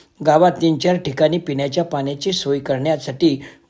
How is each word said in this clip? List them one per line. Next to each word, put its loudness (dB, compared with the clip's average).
गावात 6
तीन 2
चार 2
ठिकाणी 0
पिण्याच्या -2
पाण्याची -4
सोय -2
करण्यासाठी -2